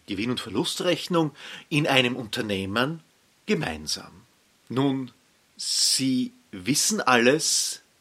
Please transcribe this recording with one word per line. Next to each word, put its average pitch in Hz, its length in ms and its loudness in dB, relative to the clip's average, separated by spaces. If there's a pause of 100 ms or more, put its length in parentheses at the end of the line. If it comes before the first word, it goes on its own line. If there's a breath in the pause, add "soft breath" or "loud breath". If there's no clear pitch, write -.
Gewinn- 104 260 -4
und 120 80 -6
Verlustrechnung 165 880 0 (400 loud breath)
in 156 160 2
einem 127 280 4
Unternehmen 110 880 -4 (460)
gemeinsam? 80 640 -4 (580)
Nun, 135 440 -2 (440)
sie - 800 0 (180)
wissen 143 480 0
alles 127 800 4 (200)